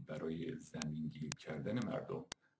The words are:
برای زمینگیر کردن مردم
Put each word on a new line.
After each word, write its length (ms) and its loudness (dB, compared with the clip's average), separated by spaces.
برای 480 0
زمینگیر 720 -2
کردن 460 2
مردم 400 0